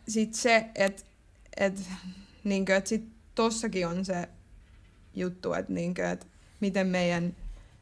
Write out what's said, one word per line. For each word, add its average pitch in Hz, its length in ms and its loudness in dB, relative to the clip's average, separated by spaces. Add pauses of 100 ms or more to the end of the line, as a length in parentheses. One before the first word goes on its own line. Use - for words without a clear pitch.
sit 220 260 0
se, 226 420 4
et, 196 300 0 (520)
et, 196 240 0 (640)
niinkö, 190 320 2
et 196 120 2
sit 220 200 -2 (280)
tossakin 220 520 0
on 185 180 -2
se 175 240 -2 (880)
juttu, 180 380 -2
et 190 160 -2
niinkö, 175 420 -2
et - 160 -6 (320)
miten 196 280 2
meidän, 175 480 0 (460)